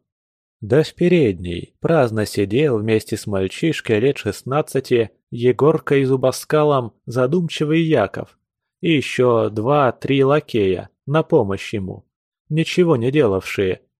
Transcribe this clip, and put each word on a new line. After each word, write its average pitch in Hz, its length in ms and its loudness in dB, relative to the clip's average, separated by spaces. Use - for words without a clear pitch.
Да 123 220 2
в - 120 -6
передней 101 840 0
праздно 117 460 0
сидел 113 520 0
вместе 110 380 -2
с - 100 -8
мальчишкой 104 720 -2
лет 135 180 0
шестнадцати 127 920 -2
Егоркой 135 720 2
зубоскалом 131 880 0
задумчивый 151 720 0
Яков 147 580 -2
и 175 100 2
ещё 123 560 2
два-три 131 720 0
лакея 110 680 0
на 156 160 0
помощь 107 500 0
ему, 98 320 -8
ничего 160 460 0
не 120 140 -2
делавшие 98 720 0